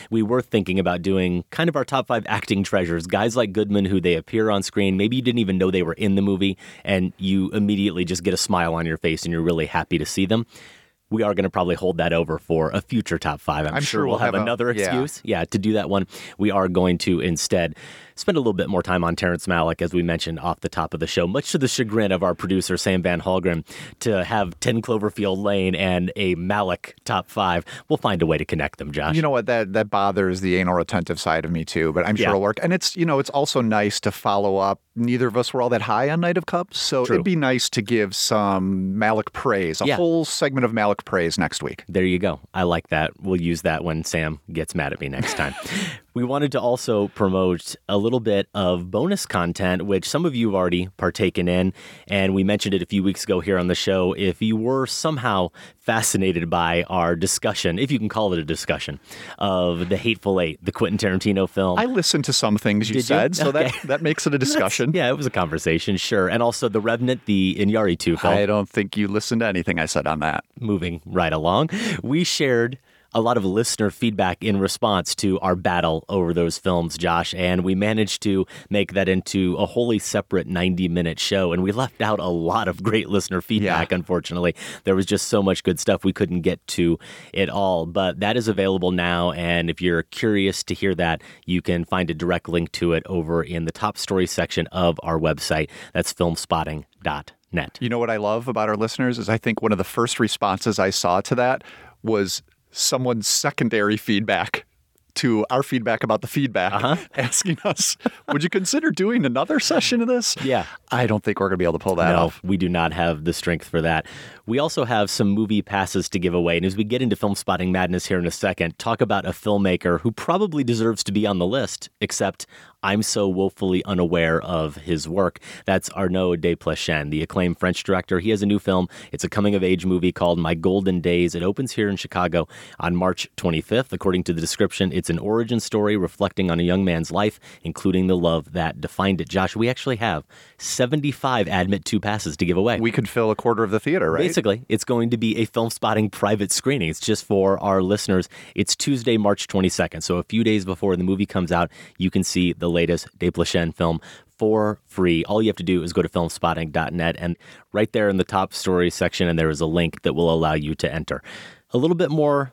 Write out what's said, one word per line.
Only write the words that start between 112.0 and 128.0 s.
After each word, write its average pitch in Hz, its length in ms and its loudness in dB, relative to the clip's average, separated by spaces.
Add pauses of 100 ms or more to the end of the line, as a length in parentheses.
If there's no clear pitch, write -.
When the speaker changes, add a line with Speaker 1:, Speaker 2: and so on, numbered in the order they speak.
Speaker 1:
No, 85 140 4
Speaker 2:
off. - 180 -6
Speaker 1:
we 95 120 2
do 87 120 0
not 85 240 0
have 82 320 -2
the 85 80 0
strength 82 340 -4
for 82 160 -2
that. 80 240 0 (400)
We 117 120 0
also 151 260 0
have 107 260 2
some 104 180 2
movie 104 320 2
passes 98 500 -2
to 101 80 -2
give 87 160 0
away, 85 220 2
and 85 80 2
as 95 120 -2
we 107 80 0
get 120 180 -2
into 104 140 2
Film 101 180 0
Spotting 92 380 -2
Madness 90 340 0
here 92 120 0
in 87 80 -2
a 82 40 -2
second, 90 480 -2
talk 113 220 -2
about 101 260 0
a 92 40 -2
filmmaker 92 680 2
who 117 120 -2
probably 175 520 -2
deserves 113 400 0
to 101 80 -4
be 104 140 2
on 101 120 0
the 87 80 2
list, 117 440 -4 (100)
except - 460 -4 (360)
I'm 101 200 2
so 101 260 0
woefully 92 560 0
unaware 85 560 2
of 80 360 -4
his 78 320 -4
work. 90 320 0 (260)
That's 95 240 0
Arnaud 92 460 0
Desplechin, 78 720 -2
the 78 120 0
acclaimed 90 360 0
French 90 240 0
director. 92 380 0